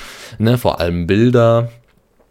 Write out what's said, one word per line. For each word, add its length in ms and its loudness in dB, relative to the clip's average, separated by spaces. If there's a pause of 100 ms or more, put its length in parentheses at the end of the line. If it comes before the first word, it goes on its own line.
(380)
ne, 180 2
vor 240 -2
allem 260 -2
Bilder, 640 2 (600)